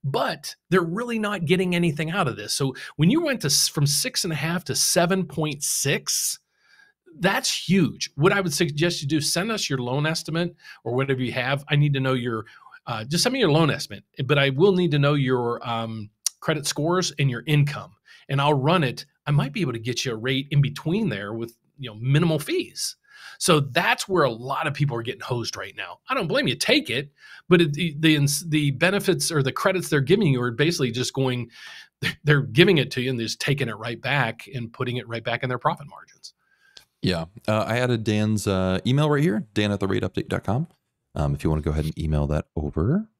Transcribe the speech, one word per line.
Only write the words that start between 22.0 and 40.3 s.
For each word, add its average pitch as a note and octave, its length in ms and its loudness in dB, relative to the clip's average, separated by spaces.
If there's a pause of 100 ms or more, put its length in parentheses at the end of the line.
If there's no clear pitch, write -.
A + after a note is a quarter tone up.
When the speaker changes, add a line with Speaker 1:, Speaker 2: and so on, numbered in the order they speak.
Speaker 1:
minimal D3+ 380 4
fees. - 580 -4 (420)
So D#3 220 4
that's E3+ 460 0
where F3+ 180 2
a B2+ 60 2
lot C3 360 -4
of C#3+ 80 -2
people C#3 220 0
are A2+ 60 -4
getting A#2 180 -8
hosed A2+ 360 -6
right G2 180 -10
now. F#2+ 240 -12 (100)
I C4 60 -4
don't A3 120 -2
blame A#3+ 200 0
you. A#2+ 80 0
Take - 360 0
it, C#3 200 -4 (380)
but E3+ 140 6
it, D#3 100 2
the, D#3+ 260 -2
the, D3+ 300 4 (200)
the D3+ 240 2
benefits F3 600 0
or D3 100 2
the - 100 0
credits F#3+ 360 0
they're D3 120 4
giving F3 280 4
you B2+ 140 2
are B2 80 0
basically C#3+ 400 0
just A#2+ 240 -4
going, B2+ 360 -2 (520)
<laughs> - 220 -6
they're D3 180 4
giving D#3 360 6
it B2+ 140 0
to B2+ 80 -4
you B2+ 100 -2
and B2 80 -2
they're A2+ 80 -4
just - 140 -8
taking C#3 280 -2
it G#2 100 -10
right A2+ 220 -8
back B2 540 -2
and A#2 180 -8
putting B2+ 240 -4
it A#2 120 -8
right A#2 160 -8
back A#2+ 180 -2
in C3 60 -4
their B2 100 -4
profit - 300 -2
margins. - 460 -20 (680)
Speaker 2:
Yeah. E2 240 0 (220)
Uh, G#2+ 180 2
I A2+ 120 0
added B2 260 0
Dan's, G#2+ 420 2
uh, F#2 400 2
email C#3+ 220 2
right D3 140 2
here, F#3+ 320 0
dan G#2 180 2
at G2 80 -2
the G2 80 0
rate G2+ 140 0
update - 260 -4
dot G2 160 -4